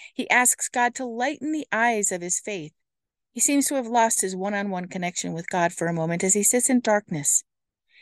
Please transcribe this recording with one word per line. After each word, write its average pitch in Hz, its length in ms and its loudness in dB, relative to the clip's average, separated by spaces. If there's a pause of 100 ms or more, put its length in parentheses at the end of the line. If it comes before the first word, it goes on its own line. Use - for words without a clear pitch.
(120)
He - 160 -6
asks 240 400 2
God 240 280 0
to 262 100 -6
lighten 254 440 -4
the 311 220 -4
eyes 220 400 2
of 180 80 -4
his 175 180 -2
faith. 175 340 -8 (600)
He 240 80 -6
seems 285 280 2
to 294 80 -2
have 247 100 -2
lost 226 340 2
his 190 160 -4
one-on-one 196 520 -4
connection 175 440 -6
with 165 160 -8
God 170 240 2
for - 140 -4
a 170 80 -2
moment 170 280 -2
as 190 120 2
he 208 80 2
sits 247 260 2
in 254 120 4
darkness. 208 600 0 (600)